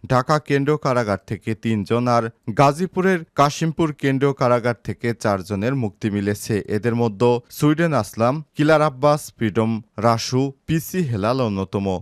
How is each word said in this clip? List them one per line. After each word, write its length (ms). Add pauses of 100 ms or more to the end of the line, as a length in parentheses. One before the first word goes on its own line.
(100)
ঢাকা 280
কেন্দ্র 400
কারাগার 480
থেকে 280
তিনজন 540
আর 160 (340)
গাজীপুরের 600 (140)
কাশিমপুর 540 (140)
কেন্দ্রীয় 320
কারাগার 500
থেকে 240 (120)
চারজনের 540
মুক্তি 360
মিলেছে। 440 (140)
এদের 260
মধ্যে 360 (200)
সুইডেন 440
আসলাম, 400 (200)
কিলার 280
আব্বাস, 380 (140)
ফ্রিডম 360 (360)
রাসু, 360 (220)
পিসি 380
হেলাল 380
অন্যতম। 460 (160)